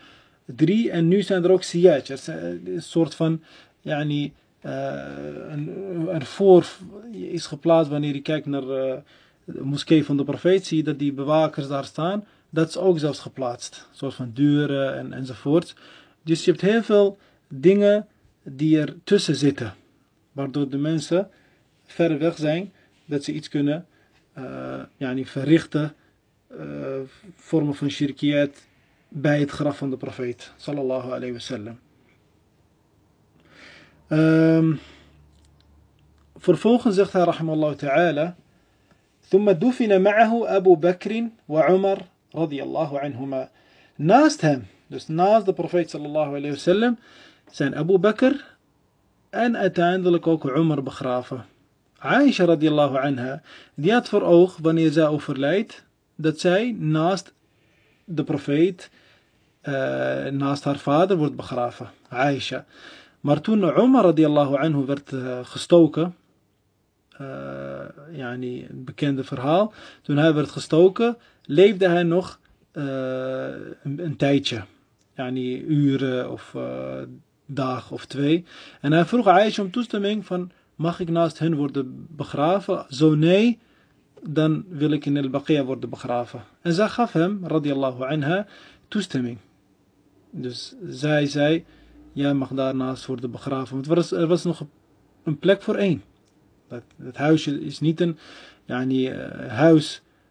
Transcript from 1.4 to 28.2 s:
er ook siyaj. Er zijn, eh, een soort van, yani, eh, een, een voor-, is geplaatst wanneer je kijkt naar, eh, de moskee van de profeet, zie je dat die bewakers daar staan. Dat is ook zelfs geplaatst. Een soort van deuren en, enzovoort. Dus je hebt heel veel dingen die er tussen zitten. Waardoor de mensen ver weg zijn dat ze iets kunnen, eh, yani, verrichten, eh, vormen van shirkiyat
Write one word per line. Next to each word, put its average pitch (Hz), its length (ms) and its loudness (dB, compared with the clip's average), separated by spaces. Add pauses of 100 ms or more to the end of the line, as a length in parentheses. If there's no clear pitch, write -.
er 175 60 4
ook 185 120 4
siyaj. 175 440 4
Er 135 120 -10
zijn, 170 480 -10
eh, 185 80 -8
een 165 80 -6
soort 165 320 -2
van, 160 280 -2 (380)
yani, 147 520 -4 (280)
eh, 143 120 -12 (760)
een, 151 200 -10 (460)
een 147 100 -6
voor-, 185 420 8 (460)
is 180 340 -8
geplaatst 165 440 2
wanneer 147 240 -4
je 139 60 -8
kijkt 151 260 -6
naar, 139 240 -6
eh, 131 260 -4 (480)
de - 180 -14
moskee 143 420 2
van 143 120 -2
de 139 80 0
profeet, 175 420 0
zie 160 100 -2
je 156 60 0
dat 143 160 -4
die 143 140 -2
bewakers 147 560 -2
daar 139 160 -6
staan. 190 400 -6 (260)
Dat 160 180 0
is - 80 -12
ook 180 220 2
zelfs 143 220 -4
geplaatst. - 680 -10
Een - 60 -20
soort 135 180 -8
van 123 200 -10
deuren 139 600 2
en, 131 160 -10
enzovoort. 131 600 -2 (480)
Dus 160 220 -2
je 180 60 2
hebt 160 120 2
heel 214 200 4
veel 202 360 4 (300)
dingen 202 580 4 (360)
die 156 380 2
er 151 240 -6
tussen 190 320 2
zitten. 131 380 -2 (580)
Waardoor 139 360 -4
de 139 100 -6
mensen 160 500 -2 (560)
ver 165 340 -2
weg 165 180 -2
zijn 160 360 -4 (320)
dat 143 200 -6
ze 156 80 -8
iets 151 160 -10
kunnen, 147 380 -2 (460)
eh, 131 480 -12 (160)
yani, 131 300 -6
verrichten, 151 680 0 (640)
eh, 143 420 -10 (340)
vormen 147 400 -2
van 143 160 -4
shirkiyat 143 600 -2 (580)